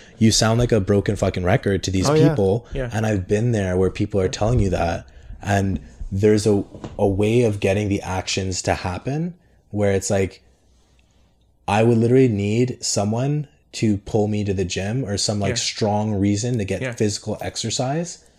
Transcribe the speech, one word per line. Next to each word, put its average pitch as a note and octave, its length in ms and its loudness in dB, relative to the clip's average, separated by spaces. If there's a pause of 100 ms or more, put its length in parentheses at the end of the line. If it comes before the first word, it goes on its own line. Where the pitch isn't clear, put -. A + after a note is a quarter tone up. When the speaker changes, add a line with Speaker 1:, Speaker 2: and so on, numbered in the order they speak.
(200)
Speaker 1:
you A2+ 120 6
sound A2+ 280 2
like A#2+ 120 2
a A2 80 4
broken G2+ 360 2
fucking F#2+ 280 -2
record F#2+ 420 2
to - 40 -4
these F#2+ 180 0
Speaker 2:
Oh, D3 60 2
yeah. D#3 160 6
Speaker 1:
people. G#2+ 420 0
Speaker 3:
Yeah. B2+ 220 -6
Speaker 1:
And A2 140 -2
I've G2 200 -2
been A2 260 0
there F#2+ 240 0
where F#2 120 2
people G2+ 320 -2
are F#2 80 2
telling A2+ 300 0
you G2 100 0
that. F2 380 -2 (340)
And G2 380 0 (320)
there's G#2+ 340 4
a, G2+ 180 2 (360)
a G2+ 80 2
way G#2 380 2
of G2+ 140 -2
getting G2+ 300 0
the G2 140 -2
actions F#2 580 -4
to F2+ 140 0
happen C#3 580 -6 (380)
where G2+ 200 2
it's G2 200 0
like, G2 300 -2 (1200)
I G#2 160 2
would A#2 160 6
literally B2 300 6
need A2 560 0
someone B2+ 640 -2 (260)
to G#2+ 260 2
pull G#2 280 0
me G#2 160 -2
to G2 100 -2
the F#2+ 120 -2
gym G#2 400 -4
or G2 120 -4
some, G#2 220 -2
like, G2 120 -2
Speaker 3:
Yeah. A#2 40 -4
Speaker 1:
strong G#2+ 580 -2
reason G#2 440 0
to G2+ 80 -2
get F#2+ 160 -4
Speaker 3:
Yeah. B2+ 100 -6
Speaker 1:
physical G#2+ 480 -4
exercise, C3 800 -6 (220)